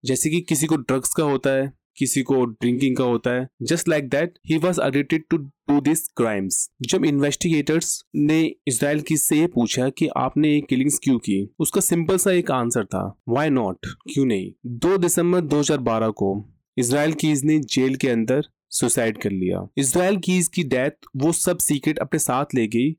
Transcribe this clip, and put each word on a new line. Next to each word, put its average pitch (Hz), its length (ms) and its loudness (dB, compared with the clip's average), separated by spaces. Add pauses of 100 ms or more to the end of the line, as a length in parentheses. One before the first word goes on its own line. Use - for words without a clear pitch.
जैसे 131 260 0
कि 170 100 2
किसी 160 260 -2
को 156 100 2
ड्रग्स 131 380 -2
का 160 100 0
होता 139 260 0
है, 135 220 0 (240)
किसी 135 260 0
को 127 220 2
ड्रिंकिंग 120 520 0
का 131 80 0
होता 120 260 0
है, 127 180 -2 (140)
just 165 260 -2
like 151 260 0
that 160 140 0 (240)
he 160 120 0
was 180 140 0
addicted 143 420 0 (140)
to 165 60 0
do 143 400 0
these 147 200 2 (200)
crimes। 101 500 -2 (120)
जब - 220 0
इन्वेस्टिगेटर्स 147 1000 0 (120)
ने 156 380 2 (120)
इसराइल 147 340 0
कीज 151 220 -2
से 151 160 2
ये 165 80 4
पूछा 123 420 0
कि 156 180 -2
आपने 147 480 0
ये 147 60 4
किलिंग्स 139 380 0
क्यों 131 200 2
की, 101 400 -2
उसका 170 220 0
सिंपल 175 360 0
सा 185 160 2
एक 175 180 0
आंसर 120 340 0
था, 98 460 -6
"Why 143 180 2
not?" 117 280 0 (100)
क्यों - 400 -4
नहीं। 98 260 -2 (140)
दो 165 320 0
दिसंबर 175 420 2
दो 147 180 0
हज़ार 147 200 2
बारह 113 300 0
को 101 380 -2 (320)
इसराइल 143 340 2
कीज 151 320 0
ने 156 140 4
जेल 131 380 0
के 135 120 0
अंदर 123 340 0 (280)
सुसाइड 113 520 0
कर 104 80 -2
लिया। 92 460 -2
इसराइल 180 400 0
कीज 180 320 0
की 180 160 -2
डेथ 131 260 0 (260)
वो 147 160 2
सब 170 260 -2
सीक्रेट 147 400 -2
अपने 151 200 -4
साथ 139 260 0 (100)
ले 117 120 2
गई, 120 320 0